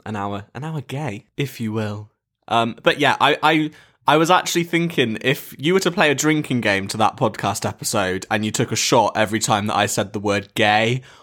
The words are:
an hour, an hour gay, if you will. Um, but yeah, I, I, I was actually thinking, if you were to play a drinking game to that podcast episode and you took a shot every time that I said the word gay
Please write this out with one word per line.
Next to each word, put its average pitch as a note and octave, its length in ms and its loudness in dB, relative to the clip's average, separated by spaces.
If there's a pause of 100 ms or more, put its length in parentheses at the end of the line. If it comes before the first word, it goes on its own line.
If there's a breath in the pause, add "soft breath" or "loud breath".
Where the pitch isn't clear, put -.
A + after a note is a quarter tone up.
an G#2+ 120 -8
hour, G2+ 300 -6 (100)
an B2+ 80 -10
hour D#3+ 160 -8
gay, C3 460 -8 (100)
if C#3 240 -6
you A2 120 -4
will. G#2+ 380 -6 (380)
Um, A#2 340 0
but D#3+ 160 4
yeah, C3+ 220 4
I, C#3+ 200 4
I, D#3 300 2 (380 soft breath)
I D3+ 80 4
was E3 120 4
actually F3 360 2
thinking, E3 560 0
if - 360 -4
you D#3 160 0
were F#3+ 80 4
to F3+ 120 0
play E3 180 4
a C3+ 60 2
drinking D3 460 0
game G2 260 0
to - 80 -8
that G#2+ 200 2
podcast G#2+ 480 -2
episode F#2+ 640 -4
and G#2+ 160 0
you G#2+ 60 -2
took A#2+ 220 -2
a A2 40 -2
shot A2 400 2
every G#2+ 220 0
time G#2+ 300 0
that - 80 -2
I G#2 100 2
said G2+ 260 -4
the A2 60 -8
word G2+ 360 -2
gay A2+ 480 2 (200 loud breath)